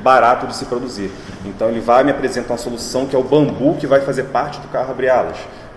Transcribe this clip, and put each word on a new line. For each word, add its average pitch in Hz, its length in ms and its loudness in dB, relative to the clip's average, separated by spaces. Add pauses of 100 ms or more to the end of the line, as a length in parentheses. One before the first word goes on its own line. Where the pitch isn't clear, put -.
barato 127 440 4
de 117 80 -8
se 120 120 -8
produzir. 110 440 -6 (340)
Então 101 240 -2
ele 117 120 -2
vai 120 240 6
me 143 80 2
apresentar 123 400 -4
uma 117 60 -4
solução 127 480 -4
que 135 100 -2
é - 20 4
o 131 60 2
bambu 135 500 2
que 151 140 -4
vai 135 120 6
fazer 131 240 -2
parte 143 360 -4
do - 80 -16
carro 127 240 -4
Abre 127 160 0
Alas. 123 280 2 (400)